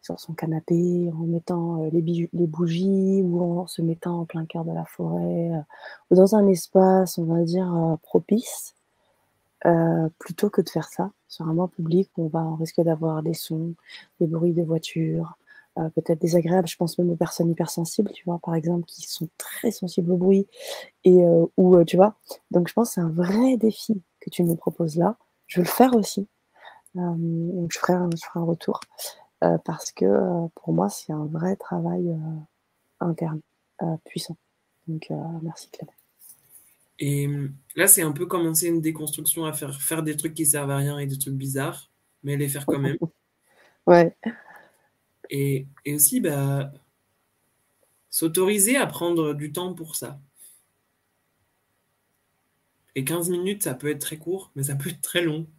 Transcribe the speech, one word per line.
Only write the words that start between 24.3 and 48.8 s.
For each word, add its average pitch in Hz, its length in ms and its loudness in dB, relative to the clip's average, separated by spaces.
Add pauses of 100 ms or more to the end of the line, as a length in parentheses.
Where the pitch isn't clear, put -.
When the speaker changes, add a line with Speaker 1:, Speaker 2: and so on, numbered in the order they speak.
Speaker 1:
tu - 140 0
nous 165 120 2
proposes 165 400 -4
là. 175 200 2 (320)
Je - 120 0
vais 175 60 4
le - 40 -4
faire 247 260 6
aussi. 202 320 -2 (680)
Hem, 170 580 -2
donc 170 180 -4
je - 60 -10
ferai - 160 2
un, 180 220 0
je 165 80 -10
ferai - 160 -8
un 170 40 -2
retour, - 360 -4 (640)
heu, 170 200 4
parce - 280 -8
que, - 140 -2
heu, 185 500 0
pour - 180 -6
moi, 185 160 0
c'est - 220 -12
un 151 140 -6
vrai 165 300 -4
travail, 175 540 -4
heu, 165 60 -4 (840)
interne, 160 400 -4 (420)
heu, 165 40 -4 (200)
puissant. - 300 -12 (520)
Donc, 160 240 -10
heu, 156 40 -6 (260)
merci - 280 -12
Clément. - 220 -18 (1040)
Speaker 2:
Et, 143 280 -2
mmh, 143 280 -6 (220)
là, 175 120 4
c'est 196 140 4
un 156 100 0
peu 170 140 -4
commencer 170 420 -2
une 170 120 0
déconstruction 156 680 -4
à 151 60 -6
faire, 143 280 -10
faire 160 220 -4
des 151 140 -4
trucs 160 180 -6
qui 160 120 -2
servent 143 240 0
à 139 80 -2
rien 143 200 -2
et 143 80 -6
des 135 120 -6
trucs 135 160 -6
bizarres, 135 560 -6 (320)
mais 143 140 -4
les 143 120 -2
faire 139 200 -8
quand 151 100 0
même. 139 220 -2
Speaker 1:
<laughs> 165 80 -4 (800)
Ouais. 175 300 6 (1120)
Speaker 2:
Et, 139 360 -2 (180)
et 147 100 -4
aussi, 247 260 2
bah, 139 520 -2 (1400)
s'autoriser 196 720 2
à 226 80 2